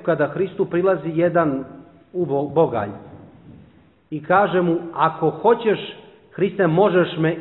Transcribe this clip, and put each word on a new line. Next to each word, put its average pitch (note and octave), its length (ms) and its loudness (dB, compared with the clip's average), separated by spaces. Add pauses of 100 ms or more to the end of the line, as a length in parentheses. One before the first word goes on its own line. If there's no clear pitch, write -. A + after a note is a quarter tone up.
kada D3+ 220 0
Hristu F#3 380 -2
prilazi E3+ 480 0
jedan D#3+ 520 0 (480)
ubo-, C#3+ 400 -2
bogalj A#2+ 380 0 (1160)
i D3+ 140 -8
kaže F3+ 380 2
mu: E3+ 160 2 (160)
„Ako D#3 360 0
hoćeš, G#3+ 500 2 (520)
Hriste, F#3+ 360 0
možeš F3 500 2
me D#3+ 240 0